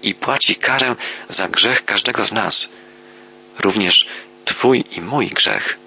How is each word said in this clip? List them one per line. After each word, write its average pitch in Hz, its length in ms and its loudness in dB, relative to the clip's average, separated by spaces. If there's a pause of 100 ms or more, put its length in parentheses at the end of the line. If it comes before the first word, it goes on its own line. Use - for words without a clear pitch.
i 101 120 -2
płaci 139 400 0
karę 131 400 0 (340)
za 92 180 0
grzech 120 380 0
każdego 104 380 -2
z 113 100 -2
nas. 104 360 2 (920)
Również 98 480 4 (380)
twój - 460 2
i - 100 -10
mój 113 260 -2
grzech. - 600 -2